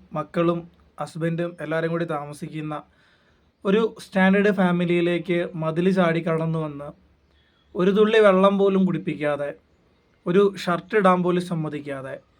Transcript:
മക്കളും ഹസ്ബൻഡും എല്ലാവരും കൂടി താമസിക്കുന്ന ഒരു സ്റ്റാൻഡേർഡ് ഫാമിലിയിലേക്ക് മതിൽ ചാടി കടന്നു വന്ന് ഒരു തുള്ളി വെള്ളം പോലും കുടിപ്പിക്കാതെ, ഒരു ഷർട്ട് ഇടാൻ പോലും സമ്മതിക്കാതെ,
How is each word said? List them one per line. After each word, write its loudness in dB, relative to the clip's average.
മക്കളും -2
ഹസ്ബൻഡും -6
എല്ലാവരും -4
കൂടി -4
താമസിക്കുന്ന -10
ഒരു 2
സ്റ്റാൻഡേർഡ് 2
ഫാമിലിയിലേക്ക് 0
മതിൽ -2
ചാടി 2
കടന്നു -2
വന്ന് -10
ഒരു 2
തുള്ളി 4
വെള്ളം 6
പോലും 4
കുടിപ്പിക്കാതെ, -4
ഒരു 4
ഷർട്ട് -4
ഇടാൻ 4
പോലും 0
സമ്മതിക്കാതെ, -8